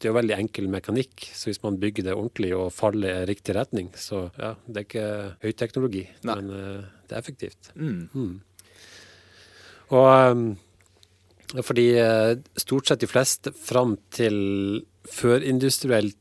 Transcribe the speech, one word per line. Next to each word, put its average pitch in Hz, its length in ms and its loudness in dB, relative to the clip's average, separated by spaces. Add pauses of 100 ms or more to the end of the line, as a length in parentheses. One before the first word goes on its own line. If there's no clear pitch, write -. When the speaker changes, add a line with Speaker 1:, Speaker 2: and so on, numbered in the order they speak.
Speaker 1:
det 110 100 -2
er - 20 0
jo 117 80 2
veldig 107 180 0
enkel 101 300 -4
mekanikk, 104 640 -6
så - 140 -14
hvis 104 160 -8
man 101 160 -4
bygger 104 240 -2
det 92 140 -4
ordentlig 104 360 -4
og 92 200 -4
faller 101 500 -2
i 90 40 -4
riktig 101 280 -4
retning, 104 380 -4
så, 92 440 -10
ja, 110 180 -10 (140)
det 113 80 -10
er 104 80 -8
ikke 104 580 -8
høyteknologi, 110 640 -4 (160)
Speaker 2:
Nei. 117 100 -2
Speaker 1:
men, 98 160 -8
eh, 98 320 -10 (240)
det - 100 -10
er 117 60 -8
effektivt. - 540 -14
Speaker 2:
Mm. 101 360 -6
Speaker 1:
Mm. 98 280 -6 (1500)
Og, 131 160 8
ehm, 123 360 6 (1160)
fordi, 120 240 4 (140)
eh, 113 340 4 (240)
stort - 320 -2
sett 135 100 2
de 117 100 -2
fleste - 440 0
fram 123 420 0 (140)
til 101 720 -2 (240)
førindustriell 127 1160 2